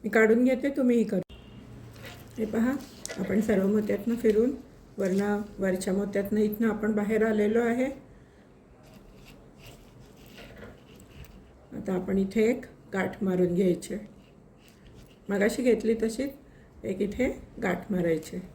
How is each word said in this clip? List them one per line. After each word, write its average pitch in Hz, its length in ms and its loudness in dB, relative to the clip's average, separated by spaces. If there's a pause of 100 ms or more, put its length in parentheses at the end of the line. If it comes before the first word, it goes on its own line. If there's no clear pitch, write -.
मी 220 40 -4
काढून 220 360 6
घेते, 262 320 2
तुम्हीही 240 280 4
करा. 185 300 -4 (1040)
हे 220 60 -2
पहा, 226 280 0 (460)
आपण 190 220 0
सर्व 196 260 2
मोत्यातनं 208 500 0
फिरून 220 340 4 (480)
वरनं, 202 420 0 (180)
वरच्या 190 360 0
मोत्यातनं 202 460 -2
इथनं 214 280 0
आपण 214 240 -2
बाहेर 208 340 2
आलेलो 214 340 2
आहे. 240 240 0 (4000)
आता - 220 -6
आपण 185 240 0
इथे 214 320 2
एक 254 100 0 (320)
गाठ 190 320 -4
मारून 180 300 2
घ्यायची. 175 400 0 (1300)
मगाशी 294 340 2
घेतली 226 320 4
तशीच 226 360 -2 (540)
एक 196 160 -6
इथे 226 420 -2 (200)
गाठ 185 300 -2
मारायची. 170 440 0 (180)